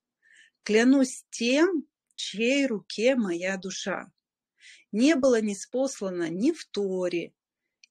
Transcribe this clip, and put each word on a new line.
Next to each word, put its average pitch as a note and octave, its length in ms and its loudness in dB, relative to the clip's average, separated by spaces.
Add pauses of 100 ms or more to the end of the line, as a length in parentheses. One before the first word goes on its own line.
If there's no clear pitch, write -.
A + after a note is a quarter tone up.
(640)
«Клянусь B3+ 680 4
тем, C#4+ 560 0 (220)
в - 80 -20
чьей B3+ 500 0
руке A#3 500 -2
моя F#3 400 -2
душа. F#3 540 -8 (800)
Не C4 240 4
было B3+ 240 4
ниспослано G3+ 880 -4
ни G#3 220 0
в - 140 -14
Торе, F3+ 640 -4 (580)